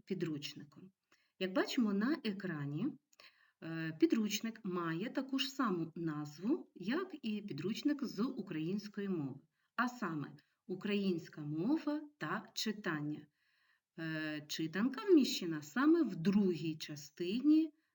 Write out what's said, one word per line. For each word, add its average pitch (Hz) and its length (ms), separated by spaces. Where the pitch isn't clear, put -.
підручником. 165 840
Як 185 140
бачимо 240 400
на 240 300
екрані, 170 640
е, 160 360
підручник 226 680
має 175 440
таку 269 300
ж - 100
саму 180 460
назву, 160 800
як 294 460
і 214 200
підручник 214 640
з 190 200
української 196 880
мови, 147 300
а 240 120
саме 160 440
"Українська 190 720
мова 269 600
та 175 360
читання". 156 760
Е, 156 480
читанка 196 580
вміщена 202 560
саме 302 420
в 196 120
другій 165 600
частині, 254 960